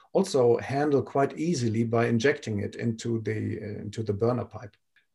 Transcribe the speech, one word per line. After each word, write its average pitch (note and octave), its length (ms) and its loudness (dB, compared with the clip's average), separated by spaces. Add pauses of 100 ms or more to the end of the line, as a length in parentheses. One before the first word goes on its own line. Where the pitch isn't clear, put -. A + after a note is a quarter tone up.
(120)
also C3 460 4
handle C#3 440 2
quite C#3 360 0
easily A#2+ 460 0
by A#2 220 2
injecting A#2 540 0
it G2+ 140 -6
into A2+ 460 -4
the, G#2+ 420 -4
uh, G2+ 200 -8
into G#2+ 200 -8
the G#2 100 -2
burner A#2 320 0
pipe. - 320 -16 (380)